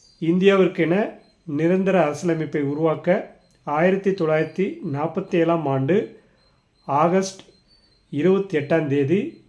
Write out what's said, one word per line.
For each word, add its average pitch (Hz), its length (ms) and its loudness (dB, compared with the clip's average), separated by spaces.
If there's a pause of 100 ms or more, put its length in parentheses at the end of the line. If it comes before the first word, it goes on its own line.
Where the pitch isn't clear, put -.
(220)
இந்தியாவிற்கென 180 720 2 (520)
நிரந்தர 180 580 0
அரசியலமைப்பை 151 580 -2
உருவாக்க 151 480 -2 (580)
ஆயிரத்தி 185 440 0
தொள்ளாயிரத்தி 160 640 -2 (140)
நாற்பத்தேழாம் 165 760 -2
ஆண்டு 135 280 0 (920)
ஆகஸ்ட் 175 540 0 (720)
இருபத்தி 175 460 0
எட்டாம் 156 300 0
தேதி 143 320 2 (300)